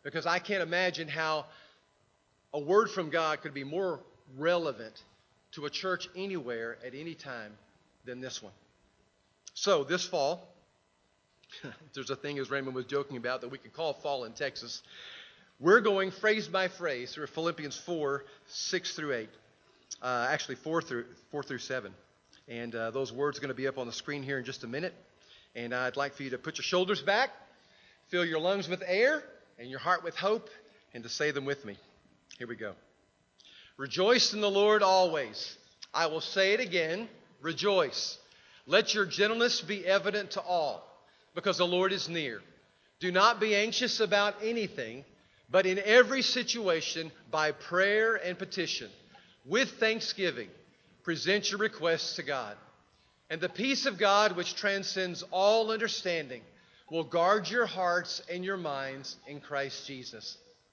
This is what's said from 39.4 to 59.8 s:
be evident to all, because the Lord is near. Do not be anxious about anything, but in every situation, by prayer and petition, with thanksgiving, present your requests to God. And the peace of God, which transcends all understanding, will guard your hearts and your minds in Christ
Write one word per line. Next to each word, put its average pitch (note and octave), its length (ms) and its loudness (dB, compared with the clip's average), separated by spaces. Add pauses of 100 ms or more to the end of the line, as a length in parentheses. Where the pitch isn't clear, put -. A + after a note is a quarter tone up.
be F3+ 220 -6
evident G3 480 2
to F#3+ 100 -4
all, D3+ 440 0 (480)
because F3 240 0
the F3+ 80 4
Lord F3+ 260 4
is G3 160 -2
near. C#3+ 360 -4 (560)
Do F3+ 120 -2
not G3+ 280 8
be G#3+ 160 4
anxious A3 440 0
about G3+ 440 2
anything, C#3+ 640 -4 (440)
but F#3 160 6
in F#3 140 2
every B3 420 8
situation, E3 880 0 (200)
by D#3 200 2
prayer G3+ 640 2
and F3+ 220 -4
petition, E3+ 540 -4 (520)
with G3+ 360 0
thanksgiving, F3 720 0 (500)
present F#3 480 0
your G3+ 120 -2
requests E3 560 0
to F3 60 -8
God. A#2 340 -6 (720)
And D#3+ 120 -4
the F3 80 -2
peace B3+ 360 -2
of G3+ 120 0
God, G3+ 400 6
which F3 180 -4
transcends F#3+ 640 -2 (100)
all G#3+ 380 4
understanding, E3+ 720 -4 (480)
will D#3+ 140 -2
guard F3 460 4
your A#3 160 2
hearts F3+ 640 0
and F3+ 160 -6
your F#3+ 100 -2
minds C3+ 600 -6 (100)
in C#3+ 140 -12
Christ C#3 440 -6